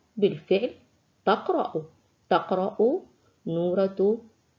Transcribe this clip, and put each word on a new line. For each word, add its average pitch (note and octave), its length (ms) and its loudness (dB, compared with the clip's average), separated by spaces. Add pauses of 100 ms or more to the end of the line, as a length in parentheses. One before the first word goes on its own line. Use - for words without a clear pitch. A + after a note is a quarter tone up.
(180)
بالفعل G3 560 0 (520)
تقرأ. G#3 600 0 (440)
تقرأ G3+ 720 0 (460)
نورة F#3+ 760 0 (380)